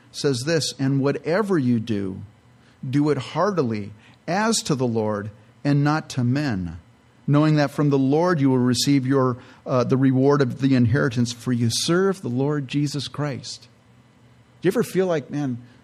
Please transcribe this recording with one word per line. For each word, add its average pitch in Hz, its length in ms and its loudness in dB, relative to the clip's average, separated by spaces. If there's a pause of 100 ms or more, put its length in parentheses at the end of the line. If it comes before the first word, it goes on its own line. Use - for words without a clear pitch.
(120)
says 135 360 -2
this, 165 320 -2
"And 135 200 0
whatever 165 600 0
you 120 200 2
do, 98 420 -6 (640)
do 147 240 0
it 135 80 0
heartily 123 720 -2 (360)
as 214 360 -2
to 160 100 -2
the 127 140 0
Lord 107 420 -2 (340)
and 143 200 2
not 151 280 0
to 127 120 -2
men, 117 540 -2 (500)
knowing 151 280 4
that 143 160 2
from 147 180 0
the 139 80 2
Lord 151 420 2
you 135 120 4
will 127 80 4
receive 127 460 2
your, 127 320 2 (280)
uh, 127 180 0
the 127 140 2
reward 135 440 4
of 123 200 -2
the 135 140 2
inheritance, 123 580 2
for - 180 -6
you 117 200 0
serve 185 500 0
the 123 80 -8
Lord 139 380 -2
Jesus 143 400 -4
Christ." - 600 -10 (920)
Do 160 60 0
you 190 40 4
ever 240 120 0
feel 185 240 -2
like, 160 220 -2
"Man, 139 280 -4 (260)